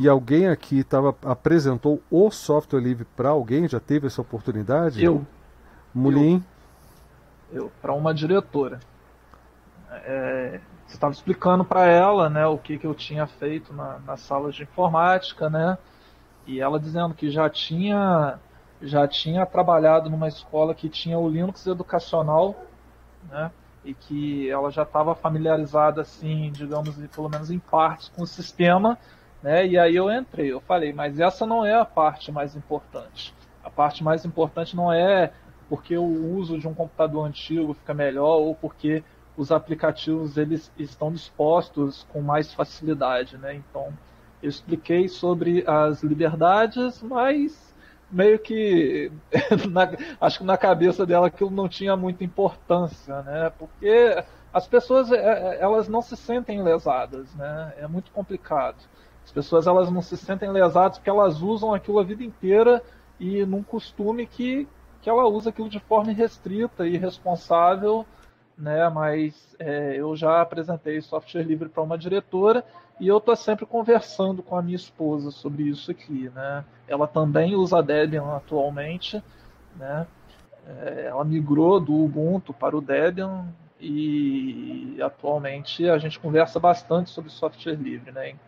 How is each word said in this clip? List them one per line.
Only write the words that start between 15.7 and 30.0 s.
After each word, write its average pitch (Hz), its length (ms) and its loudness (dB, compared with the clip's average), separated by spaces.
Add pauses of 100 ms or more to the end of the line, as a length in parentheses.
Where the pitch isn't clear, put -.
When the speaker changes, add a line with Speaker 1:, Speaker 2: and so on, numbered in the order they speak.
Speaker 2:
E 131 140 -8
ela 143 180 0
dizendo 160 360 -4
que 151 160 -4
já 156 180 2
tinha, 175 920 0 (440)
já 143 260 2
tinha 165 380 -2
trabalhado 160 640 4
numa 160 180 -2
escola 156 460 -2
que 160 160 -10
tinha 165 280 -4
o 165 80 0
Linux 175 400 -4
educacional, 175 880 0 (760)
né? 156 200 -8 (320)
E 139 120 -14
que 143 560 -6
ela 139 200 -2
já 151 140 -2
tava 151 300 0
familiarizada, 156 880 0
assim, 156 500 -8
digamos, 147 420 -8 (200)
pelo 156 160 -8
menos 151 200 -8
em 180 80 -4
partes, 160 520 0
com 175 120 -12
o 170 40 -4
sistema, 185 720 2 (440)
né? 165 240 2
E 180 120 4
aí 170 180 6
eu 185 160 2